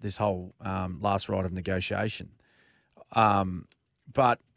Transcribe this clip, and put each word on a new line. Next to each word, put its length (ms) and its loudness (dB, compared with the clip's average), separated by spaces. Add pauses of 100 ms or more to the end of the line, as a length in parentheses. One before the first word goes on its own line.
this 160 -6
whole, 420 -2
um, 400 -4
last 300 0
right 160 0
of 80 -4
negotiation. 760 -4 (840)
Um, 540 4 (460)
but, 260 4 (180)